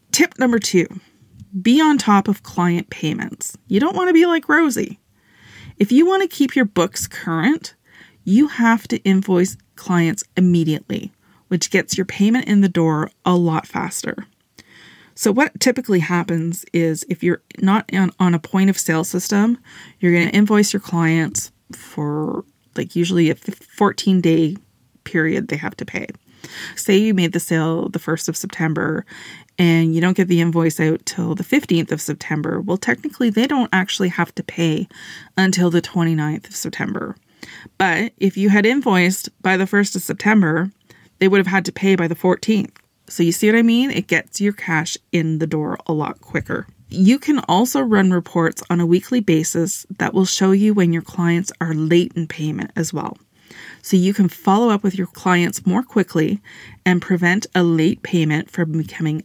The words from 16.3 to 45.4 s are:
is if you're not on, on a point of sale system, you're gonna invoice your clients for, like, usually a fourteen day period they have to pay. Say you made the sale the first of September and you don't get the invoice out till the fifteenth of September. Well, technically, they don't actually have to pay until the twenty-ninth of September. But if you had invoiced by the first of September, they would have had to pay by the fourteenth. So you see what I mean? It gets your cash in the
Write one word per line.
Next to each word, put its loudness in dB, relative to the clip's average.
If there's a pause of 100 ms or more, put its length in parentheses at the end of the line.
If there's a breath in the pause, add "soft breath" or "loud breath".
is -2
if -6
you're 0 (160)
not 0
on, 0
on 2
a 0
point 0
of -2
sale -2
system, 0 (420 loud breath)
you're 4
gonna 2
invoice 4
your -4
clients -2 (200)
for, -8 (320)
like, -8
usually 2
a 0
fourteen -2
day 2 (480)
period -2
they -6
have -10
to -14
pay. -10 (680 loud breath)
Say 2
you 4
made 2
the -2
sale 0
the -8
first -4
of -6
September -4 (540 loud breath)
and 4
you 0
don't 2
get 2
the 2
invoice 0
out 0
till -6
the -6
fifteenth 0
of -4
September. -6
Well, -4
technically, -4
they 2
don't -2
actually -2
have -4
to -6
pay -2 (480 loud breath)
until 2
the 2
twenty-ninth -2
of -20
September. -8 (600 loud breath)
But 0
if 0
you 2
had 4
invoiced 0 (140)
by 2
the 0
first 0
of -6
September, 0 (460 soft breath)
they 4
would 4
have 2
had 0
to -6
pay 2
by 0
the -4
fourteenth. -2 (360)
So -2
you 4
see 0
what 4
I 4
mean? 2
It -4
gets -4
your 0
cash -4 (140)
in 0
the -2